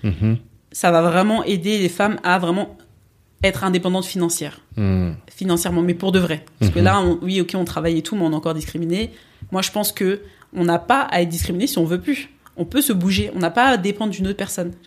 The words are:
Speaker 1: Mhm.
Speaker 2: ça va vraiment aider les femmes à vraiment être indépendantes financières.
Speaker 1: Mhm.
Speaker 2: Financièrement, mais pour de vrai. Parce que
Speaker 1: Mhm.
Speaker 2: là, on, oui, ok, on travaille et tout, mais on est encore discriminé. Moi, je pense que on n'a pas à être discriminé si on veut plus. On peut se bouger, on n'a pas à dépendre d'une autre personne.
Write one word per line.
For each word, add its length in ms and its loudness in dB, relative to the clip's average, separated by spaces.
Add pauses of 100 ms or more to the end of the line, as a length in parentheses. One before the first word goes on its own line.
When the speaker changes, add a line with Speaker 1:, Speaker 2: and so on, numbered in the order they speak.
Speaker 1:
Mhm. 320 0 (360)
Speaker 2:
ça 180 2
va 120 6
vraiment 420 2
aider 340 0
les 100 2
femmes 340 -2
à 160 2
vraiment 380 -2 (680)
être 220 2
indépendantes 420 0
financières. 540 -4 (160)
Speaker 1:
Mhm. 380 2 (200)
Speaker 2:
Financièrement, 480 0
mais 120 2
pour 180 -2
de 60 4
vrai. 260 0 (140)
Parce 120 4
que 80 0
Speaker 1:
Mhm. 60 6
Speaker 2:
là, 160 4
on, 220 2
oui, 180 0
ok, 140 -2
on 100 -2
travaille 340 -2
et 40 -2
tout, 140 -6
mais 60 0
on 100 2
est 40 0
encore 180 -2
discriminé. 560 -4 (420)
Moi, 100 -2
je 80 -4
pense 220 -2
que 280 0 (340)
on 100 0
n'a 140 4
pas 220 2
à 220 0
être 60 0
discriminé 380 -2
si 120 -2
on 60 4
veut 160 -2
plus. 300 -4 (260)
On 80 -4
peut 160 -2
se 120 2
bouger, 420 0
on 60 -6
n'a 100 0
pas 160 4
à 100 4
dépendre 360 -2
d'une 160 -4
autre 100 -4
personne. 340 -6 (140)